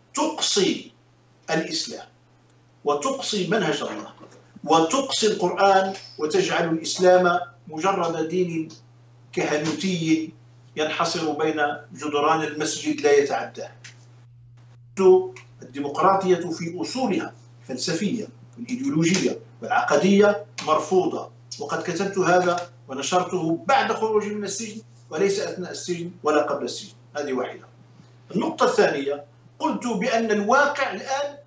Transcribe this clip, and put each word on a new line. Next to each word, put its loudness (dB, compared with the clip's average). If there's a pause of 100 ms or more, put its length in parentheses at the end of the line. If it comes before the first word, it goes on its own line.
(140)
تقصي 0 (580)
الإسلام -4 (760)
وتقصي -2
منهج 0
الله -10 (520)
وتقصي 2
القرآن، 2 (240)
وتجعل 0
الإسلام 4 (280)
مجرد -2
دين -2 (640)
كهنوتي 0 (440)
ينحصر -2
بين 0 (320)
جدران 0
المسجد -4
لا 4
يتعداه. 0 (1900)
الديمقراطية 0
في -8
أصولها -4 (300)
الفلسفية -4 (300)
والإيديولوجية 0 (240)
والعقدية 4 (220)
مرفوضة، 0 (300)
وقد -4
كتبت -4
هذا 2 (180)
ونشرته -2
بعد 2
خروجي 0
من -6
السجن، -8 (300)
وليس 0
أثناء -6
السجن -6 (120)
ولا 4
قبل -2
السجن. -10 (240)
هذه -4
واحدة. -6 (680)
النقطة 0
الثانية، 2 (340)
قلت -2
بأن 0
الواقع 2
الآن -6 (100)